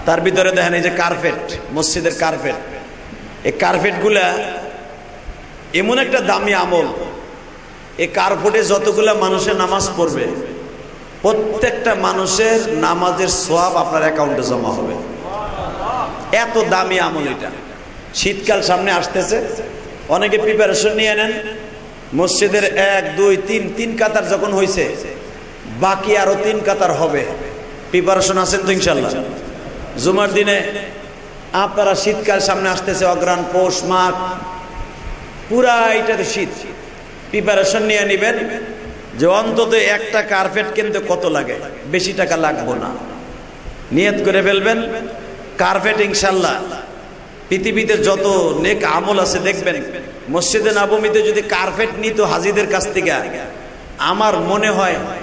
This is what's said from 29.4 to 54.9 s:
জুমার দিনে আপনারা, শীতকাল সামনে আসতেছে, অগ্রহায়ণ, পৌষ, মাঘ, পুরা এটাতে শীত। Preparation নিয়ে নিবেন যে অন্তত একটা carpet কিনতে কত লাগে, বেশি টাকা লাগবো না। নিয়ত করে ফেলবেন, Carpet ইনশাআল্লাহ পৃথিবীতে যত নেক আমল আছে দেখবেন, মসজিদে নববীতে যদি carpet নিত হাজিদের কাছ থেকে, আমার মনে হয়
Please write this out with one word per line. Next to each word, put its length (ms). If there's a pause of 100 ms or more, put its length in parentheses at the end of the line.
জুমার 360
দিনে 240 (1000)
আপনারা, 400
শীতকাল 460
সামনে 280
আসতেছে, 360
অগ্রহায়ণ, 460
পৌষ, 320
মাঘ, 320 (1300)
পুরা 320 (180)
এটাতে 320
শীত। 280 (760)
Preparation 580
নিয়ে 200
নিবেন 300 (840)
যে 140
অন্তত 400 (200)
একটা 340
carpet 480
কিনতে 340
কত 200
লাগে, 280 (320)
বেশি 260
টাকা 240
লাগবো 380
না। 140 (1000)
নিয়ত 320
করে 180
ফেলবেন, 380 (800)
Carpet 440
ইনশাআল্লাহ 540 (880)
পৃথিবীতে 560
যত 240 (360)
নেক 280
আমল 300
আছে 200
দেখবেন, 380 (520)
মসজিদে 440
নববীতে 480
যদি 240
carpet 540
নিত 240
হাজিদের 460
কাছ 180
থেকে, 240 (880)
আমার 320 (100)
মনে 280
হয় 260 (260)